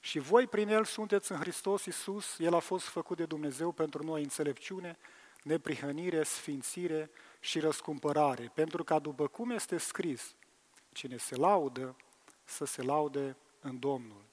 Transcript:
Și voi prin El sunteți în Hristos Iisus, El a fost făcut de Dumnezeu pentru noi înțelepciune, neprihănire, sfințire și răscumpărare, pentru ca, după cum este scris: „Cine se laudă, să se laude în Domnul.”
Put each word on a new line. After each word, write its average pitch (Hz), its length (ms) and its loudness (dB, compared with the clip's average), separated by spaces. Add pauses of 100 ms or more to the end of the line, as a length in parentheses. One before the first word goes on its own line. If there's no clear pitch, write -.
Și - 180 -4
voi 208 280 6
prin 208 220 2
El 220 160 6
sunteți 208 460 0
în 180 60 -4
Hristos 180 480 -2
Iisus, 190 540 -6
El 170 140 4
a 170 60 8
fost 185 260 -2
făcut 170 320 -4
de 165 80 0
Dumnezeu 151 460 -2
pentru 156 320 -2
noi 156 200 -2
înțelepciune, 160 760 -4 (460)
neprihănire, 156 800 0
sfințire 156 880 -2 (300)
și - 200 -2
răscumpărare, 147 920 2
pentru 160 300 0
ca, 156 160 4
după 147 280 0
cum 233 220 -4
este 208 280 -2
scris: - 580 -4 (560)
„Cine 127 260 -8
se - 180 -6
laudă, 131 600 2 (480)
să - 220 -6
se - 160 -4
laude 139 560 0 (220)
în 131 200 -8
Domnul.” 120 540 -4